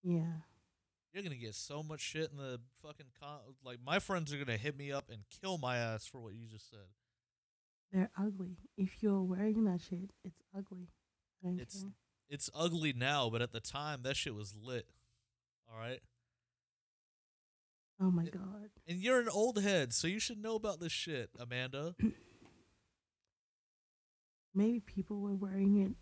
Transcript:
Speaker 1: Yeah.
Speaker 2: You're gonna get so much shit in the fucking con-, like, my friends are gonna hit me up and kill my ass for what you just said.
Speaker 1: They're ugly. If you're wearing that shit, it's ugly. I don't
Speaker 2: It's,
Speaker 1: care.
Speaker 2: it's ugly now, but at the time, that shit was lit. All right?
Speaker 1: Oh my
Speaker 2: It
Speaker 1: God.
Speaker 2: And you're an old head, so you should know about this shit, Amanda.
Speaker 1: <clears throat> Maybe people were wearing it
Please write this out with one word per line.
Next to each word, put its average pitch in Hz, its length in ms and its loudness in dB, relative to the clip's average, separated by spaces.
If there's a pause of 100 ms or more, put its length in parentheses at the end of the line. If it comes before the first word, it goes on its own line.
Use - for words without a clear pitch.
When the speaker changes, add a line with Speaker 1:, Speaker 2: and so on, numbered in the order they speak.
Speaker 1:
Yeah. 165 380 2 (720)
Speaker 2:
You're 196 100 -8
gonna 156 140 -6
get 113 180 -8
so - 280 -6
much 156 180 -6
shit 156 320 -2
in 143 60 -12
the 127 220 -6 (220)
fucking 147 380 -20
con-, 139 420 -14
like, 123 180 -12
my 151 200 2
friends 165 320 0
are 147 60 -4
gonna 127 180 0
hit 131 200 -2
me 139 140 -6
up 139 200 -4
and 107 200 -14
kill 190 280 -4
my 127 180 0
ass 113 300 -2
for - 140 -14
what 107 140 -12
you 113 140 -12
just 110 220 -16
said. 101 180 -20 (1040)
Speaker 1:
They're 185 260 4
ugly. 190 380 -4 (200)
If 190 260 -2
you're 196 200 6
wearing 208 420 2
that 180 160 4
shit, 185 320 -8 (120)
it's - 180 -14 (100)
ugly. 190 360 -10 (540)
I 185 60 -4
don't 180 120 0
Speaker 2:
It's, 190 220 -8
Speaker 1:
care. 196 100 -8 (360)
Speaker 2:
it's 143 240 -2
ugly 160 420 2
now, 127 360 4
but 117 120 2
at 123 100 -2
the 113 80 -6
time, 143 420 -6
that 131 140 0
shit 127 180 -2
was 104 220 -8
lit. 120 320 -6 (840)
All 113 80 -14
right? 120 240 -8 (2000)
Speaker 1:
Oh 190 100 6
my 170 140 4
Speaker 2:
It 160 80 -6
Speaker 1:
God. 202 380 -10 (180)
Speaker 2:
And 175 120 -4
you're 247 200 6
an 233 80 0
old 220 340 4
head, 170 320 4
so - 140 4
you 202 100 0
should 214 200 -2
know 220 180 -2
about 208 240 -2
this 170 100 -4
shit, 131 480 -2
Amanda. 127 600 -4
Speaker 1:
<clears throat> 214 120 6 (2500)
Maybe 214 260 4
people 202 400 -6
were 202 140 -2
wearing 196 420 6
it 190 260 6